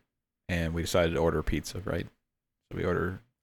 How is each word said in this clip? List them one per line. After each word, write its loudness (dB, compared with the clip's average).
and 0
we 0
decided 4
to 0
order 2
pizza, -4
right? -4
So -8
we -2
order, -2